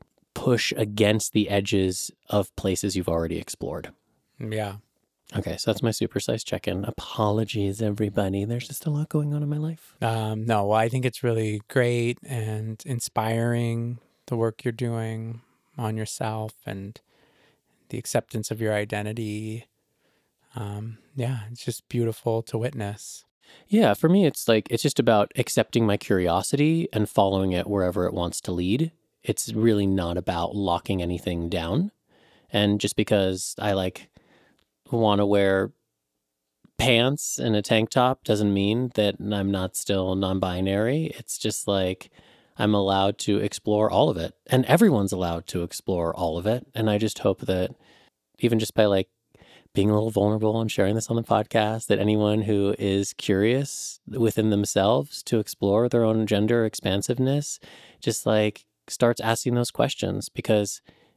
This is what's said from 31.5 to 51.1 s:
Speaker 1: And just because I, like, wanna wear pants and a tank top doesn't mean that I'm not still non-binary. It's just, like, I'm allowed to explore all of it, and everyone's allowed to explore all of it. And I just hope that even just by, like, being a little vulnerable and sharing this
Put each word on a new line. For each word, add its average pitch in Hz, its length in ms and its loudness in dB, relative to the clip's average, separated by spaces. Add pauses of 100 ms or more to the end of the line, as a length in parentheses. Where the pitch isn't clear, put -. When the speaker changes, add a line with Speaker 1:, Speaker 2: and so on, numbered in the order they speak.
Speaker 1:
And 104 300 2
just - 160 -4
because 95 640 0
I, 101 140 0
like, 95 360 -4 (800)
wanna 104 360 4
wear 98 460 4 (1080)
pants 127 600 2
and 117 180 0
a 104 60 0
tank 110 280 2
top 127 340 2
doesn't 104 280 2
mean 107 420 0
that 104 260 2
I'm 101 300 -2
not 92 260 -4
still 95 380 -2
non-binary. 98 1040 0
It's - 180 -10
just, - 320 -4
like, 95 420 -2 (460)
I'm 107 180 2
allowed 98 460 2
to 101 180 0
explore 104 520 0
all 120 180 4
of 117 80 -2
it, 82 180 -6 (120)
and 123 200 2
everyone's 139 460 4
allowed 85 360 -4
to 87 140 -4
explore 85 520 -2
all 85 240 -2
of 90 80 -4
it. 120 280 -2
And 110 140 0
I 104 100 2
just 107 220 -4
hope 98 220 0
that 92 320 -2 (640)
even 117 200 2
just 110 160 -4
by, 110 120 4
like, 98 220 2 (640)
being 101 180 4
a 107 40 4
little 107 180 2
vulnerable 107 480 2
and 110 100 -2
sharing 101 240 2
this 113 160 -4